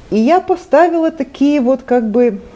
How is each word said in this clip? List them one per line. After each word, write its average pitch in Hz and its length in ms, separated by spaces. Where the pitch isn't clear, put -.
И 208 80
я 302 220
поставила 330 720
такие 285 480
вот 254 240
как 240 260
бы, 220 300